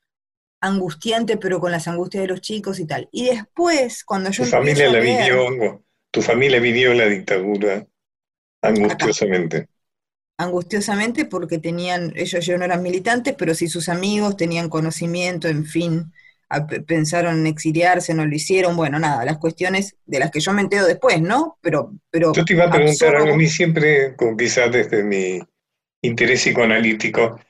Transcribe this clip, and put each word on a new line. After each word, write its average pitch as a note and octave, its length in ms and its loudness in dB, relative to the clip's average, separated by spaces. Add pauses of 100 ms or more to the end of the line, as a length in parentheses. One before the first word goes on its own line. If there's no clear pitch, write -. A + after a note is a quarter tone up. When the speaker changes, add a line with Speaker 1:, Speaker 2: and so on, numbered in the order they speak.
(600)
Speaker 1:
angustiante, G#3 760 -2
pero F#3 220 -2
con F3 120 -2
las E3 160 -4
angustias F#3 360 -4
de F#3+ 60 -4
los F#3 120 -6
chicos G3+ 380 -8
y F3+ 80 -6
tal. C3+ 240 -8
Y A#3+ 140 -4
después, B3+ 800 0
cuando G3 260 -4
yo A#3+ 120 -2
Speaker 2:
Tu B2 120 0
Speaker 1:
empiezo - 20 4
Speaker 2:
familia C#3+ 300 4
Speaker 1:
a B2 60 4
Speaker 2:
la A2+ 60 4
Speaker 1:
leer A#2+ 320 2
Speaker 2:
vivió, B2 540 0 (260)
tu A2+ 120 0
familia B2 360 4
vivió B2 360 4
la A#2 100 4
dictadura G2 680 0 (840)
Speaker 1:
Acá. A2 80 2
Speaker 2:
angustiosamente. G2 1000 0 (680)
Speaker 1:
Angustiosamente G3+ 880 -2
porque F3 340 -6
tenían, F3 560 -4
ellos, F3 300 -4
yo F3 120 0
no F3+ 80 -2
eran F3+ 160 0
militantes, A3+ 560 -2
pero E3 160 -2
sí E3+ 140 -2
sus E3 220 -6
amigos G3+ 480 -2
tenían E3+ 320 -2
conocimiento, E3+ 800 -4
en D3+ 160 -2
fin, E3 480 -4 (340)
a-, D3 180 -4
pe-, D3+ 160 -8
pensaron E3 580 0
en D#3+ 80 0
exiliarse, E3+ 640 0
no D#3+ 120 0
lo D3+ 80 -2
hicieron, F3 440 0
bueno, D3+ 220 0
nada, C#3 260 -2
las D#3 120 -4
cuestiones F#3 680 -4
de C#3 140 -4
las C#3+ 120 0
que - 80 -4
yo F#3+ 140 0
me G3+ 80 2
entero G3 240 2
después, F#3 360 2
¿no? B3+ 400 0
Pero, D3+ 320 -2 (160)
pero E3 240 2
Speaker 2:
Yo E3 120 2
te F#3+ 80 0
iba E3+ 120 6
a E3+ 60 2
preguntar D3+ 380 4
Speaker 1:
absorbo C#3+ 80 4
Speaker 2:
algo, D3+ 180 4
a - 20 4
mí D#3+ 100 4
siempre, D3+ 680 2
con, A2+ 220 0
quizás A#2 340 2
desde A2+ 320 0
mi F#2+ 380 -2 (600)
interés A#2+ 400 2
psicoanalítico, A2+ 960 0 (100)